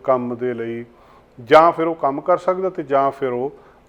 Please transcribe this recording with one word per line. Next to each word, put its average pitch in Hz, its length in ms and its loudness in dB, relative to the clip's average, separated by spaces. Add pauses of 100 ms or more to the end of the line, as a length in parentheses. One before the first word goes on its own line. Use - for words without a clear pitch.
ਕੰਮ 123 320 0
ਦੇ 123 180 -4
ਲਈ, 117 320 -8 (580)
ਜਾਂ 156 280 6
ਫਿਰ 160 160 -2
ਉਹ 170 80 -4
ਕੰਮ 147 260 -4
ਕਰ 175 160 2
ਸਕਦਾ 185 320 -2
ਤੇ 175 140 -10
ਜਾਂ 139 280 0
ਫਿਰ 135 200 -6
ਉਹ 123 220 -6 (360)